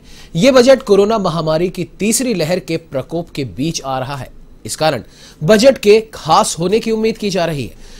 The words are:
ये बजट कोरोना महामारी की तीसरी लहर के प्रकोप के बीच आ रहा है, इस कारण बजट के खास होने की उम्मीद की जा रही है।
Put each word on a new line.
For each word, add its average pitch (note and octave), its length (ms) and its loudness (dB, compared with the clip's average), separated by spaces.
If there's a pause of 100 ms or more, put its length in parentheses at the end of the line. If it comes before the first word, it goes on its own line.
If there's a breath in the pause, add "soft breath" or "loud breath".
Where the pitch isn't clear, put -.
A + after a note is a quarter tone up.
(340 loud breath)
ये F#3+ 160 4
बजट B3+ 320 6
कोरोना G3+ 360 2
महामारी D#3+ 500 -2
की F3 160 -8 (140)
तीसरी A#3 360 -2
लहर F3 260 -2
के E3 160 -6
प्रकोप E3 540 -8
के D3 160 -6
बीच C3+ 360 -6
आ C3+ 160 -6
रहा C3 180 -8
है, C3 140 -14 (360)
इस G#2+ 100 -10
कारण D3+ 260 -2 (400 loud breath)
बजट A3 360 4
के G#3 220 4 (140)
खास F#3 440 0
होने F#3 220 -2
की A3+ 100 -4
उम्मीद A3 280 -2
की G#3 120 -4
जा F3 140 -4
रही D3+ 200 -6
है। - 360 -18